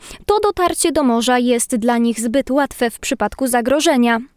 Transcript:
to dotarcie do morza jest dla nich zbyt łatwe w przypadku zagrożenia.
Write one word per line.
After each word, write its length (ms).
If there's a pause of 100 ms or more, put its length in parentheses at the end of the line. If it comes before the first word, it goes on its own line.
(260)
to 140
dotarcie 520
do 120
morza 360
jest 360
dla 220
nich 220
zbyt 320
łatwe 380
w 100
przypadku 480
zagrożenia. 720 (180)